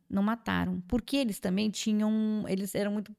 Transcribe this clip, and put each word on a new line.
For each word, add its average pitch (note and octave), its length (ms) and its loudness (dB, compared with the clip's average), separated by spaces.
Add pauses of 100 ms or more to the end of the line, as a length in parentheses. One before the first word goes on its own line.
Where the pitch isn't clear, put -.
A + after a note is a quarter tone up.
Não G3 140 0
mataram. F#3 640 0
Porque B3 300 0
eles B3 240 0
também G#3 300 0
tinham, G#3+ 760 0
eles F#3+ 280 -2
eram G3+ 180 0
muito, G#3 260 -4